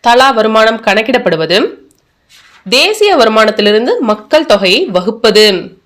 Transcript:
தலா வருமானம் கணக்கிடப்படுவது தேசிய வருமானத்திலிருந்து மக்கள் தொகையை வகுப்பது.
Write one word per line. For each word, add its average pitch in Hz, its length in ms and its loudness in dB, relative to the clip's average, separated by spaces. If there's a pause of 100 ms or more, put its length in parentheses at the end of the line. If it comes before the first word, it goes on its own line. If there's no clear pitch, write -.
தலா 247 300 2
வருமானம் 220 540 0
கணக்கிடப்படுவது 202 960 -2 (880)
தேசிய 370 480 0
வருமானத்திலிருந்து 220 840 0
மக்கள் 247 460 -2
தொகையை 202 380 0
வகுப்பது. 202 1000 -2